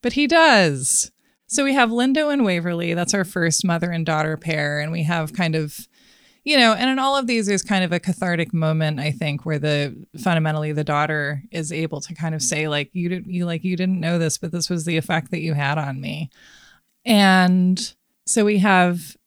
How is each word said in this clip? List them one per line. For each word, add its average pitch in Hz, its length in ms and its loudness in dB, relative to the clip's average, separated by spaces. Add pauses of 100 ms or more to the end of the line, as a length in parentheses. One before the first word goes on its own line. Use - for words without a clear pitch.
But 240 120 -2
he 294 140 2
does. 208 840 4 (360)
So 277 180 0
we 277 80 0
have 254 160 4
Lindo 262 420 2
and 277 140 2
Waverly. 170 480 -2
That's 170 200 -2
our 196 120 0
first 170 400 0
mother 175 260 0
and 165 140 -2
daughter 156 320 0
pair. 147 420 -4
And 151 120 -6
we 165 120 -2
have 156 300 -2
kind 165 220 -2
of, 151 300 -6 (600)
you 302 100 0
know, 233 180 6
and 247 160 0
in 269 80 0
all 269 200 0
of 262 100 -2
these, 226 180 0
there's 196 180 0
kind 190 200 0
of 170 80 -2
a 175 80 0
cathartic 175 540 -2
moment, 156 480 0
I 147 100 -2
think, 147 340 -4
where 156 140 -2
the, 147 460 -2 (120)
fundamentally 156 540 0
the 151 140 -2
daughter 147 560 -2 (100)
is 160 220 -6
able 156 280 -4
to 165 140 -14
kind 160 200 -4
of 151 60 -6
say, 156 280 -2
like, 147 240 -2
"You 175 160 -2
did, 185 180 -6
you, 175 180 -2
like, 170 200 -4
you 185 100 0
didn't 185 240 0
know 170 180 0
this, 160 200 0
but 165 160 -8
this 170 160 -4
was 165 160 -2
the 170 100 -2
effect 160 360 -2
that 165 100 -4
you 160 120 -2
had 143 240 -2
on 139 220 -6
me." 147 300 -8 (760)
And 185 880 4 (300)
so 214 200 2
we 208 140 4
have 180 680 2